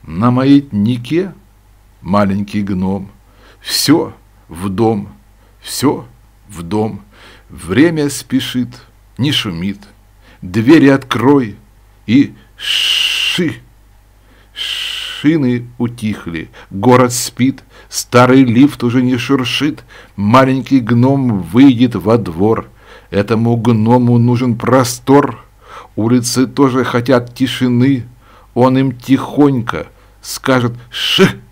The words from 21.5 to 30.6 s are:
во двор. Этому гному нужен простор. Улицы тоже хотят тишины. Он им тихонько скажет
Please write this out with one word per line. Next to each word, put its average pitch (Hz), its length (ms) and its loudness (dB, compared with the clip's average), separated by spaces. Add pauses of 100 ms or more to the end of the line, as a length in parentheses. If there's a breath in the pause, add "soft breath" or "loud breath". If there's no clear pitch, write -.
во 104 220 0
двор. 98 520 -2 (420 soft breath)
Этому 113 440 0
гному 117 600 2
нужен 120 400 0
простор. 131 880 0 (500 loud breath)
Улицы 120 520 0
тоже 127 360 0
хотят 120 520 -2
тишины. 127 680 0 (480 soft breath)
Он 131 240 2
им 135 200 0
тихонько 131 920 0 (340 soft breath)
скажет 120 520 -2 (160)